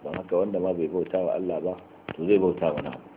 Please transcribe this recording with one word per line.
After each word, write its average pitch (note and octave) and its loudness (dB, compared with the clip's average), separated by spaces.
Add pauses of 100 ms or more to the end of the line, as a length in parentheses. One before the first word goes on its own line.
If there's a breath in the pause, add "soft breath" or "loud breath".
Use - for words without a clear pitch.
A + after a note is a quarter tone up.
Don D2 -6
haka - -4
wanda G2 0
ma F#2 0
bai E2+ 0
bauta E2+ -2
wa F2+ 0
Allah F2 -2
ba, F2+ -2 (400)
to D#2+ -8
zai G2 6
bauta E2+ 2
wani D2 -4
abu. - -16